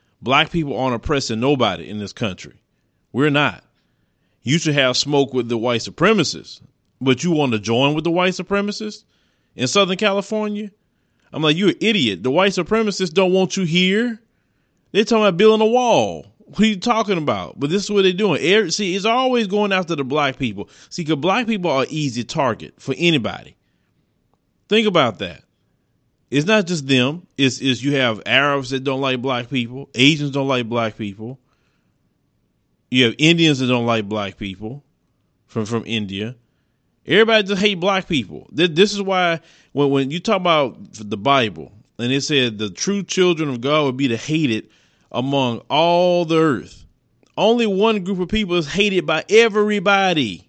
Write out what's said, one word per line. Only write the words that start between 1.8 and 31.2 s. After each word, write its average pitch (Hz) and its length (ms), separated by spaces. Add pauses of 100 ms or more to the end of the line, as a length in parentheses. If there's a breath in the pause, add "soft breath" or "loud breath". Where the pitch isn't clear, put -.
in 104 100
this 101 140
country. - 420 (580)
We're 143 180
not. 139 340 (800)
You 139 160
should 160 160
have 131 220
smoke 139 380
with 123 140
the 120 100
white 117 240
supremacists, 165 800 (400)
but 131 220
you 175 80
want 147 220
to 110 60
join 117 360
with 156 80
the 170 80
white 180 220
supremacists 202 720 (500)
in 123 140
Southern 185 300
California? 208 720 (640)
I'm 143 100
like, 156 140
"You're 190 140
an 131 100
idiot. 127 420
The 127 80
white 185 220
supremacists 185 600
don't 185 200
want 190 240
you 190 80
here. 190 560 (720)
They're 208 120
talking 214 200
about 185 120
building 214 300
a 220 40
wall. 160 560 (120)
What - 220
are 214 60
you 214 140
talking 214 380
about?" 107 420
But 143 100
this 190 140
is - 60
what 202 120
they're 185 100
doing. 180 300
Every, 202 300
see, 190 220
it's 190 100
always 247 420
going 202 260
after 175 220
the 143 100
black 135 340
people. 101 320 (180 loud breath)
See, - 160
'cause 151 120
black 190 300
people 190 240
are 131 200
easy 135 340
target 127 540
for - 180
anybody. 127 600 (1120)
Think 214 180
about 143 320
that. 87 240 (880)
It's 147 160
not 214 200
just 160 200
them. 135 400 (120)
It's, 131 220
it's 127 220
you 143 140
have 120 300
Arabs 135 440
that 131 140
don't 135 160
like 131 220
black 123 260
people. 127 460
Asians 143 360
don't 135 180
like 123 200
black 113 300
people. 110 400 (1500)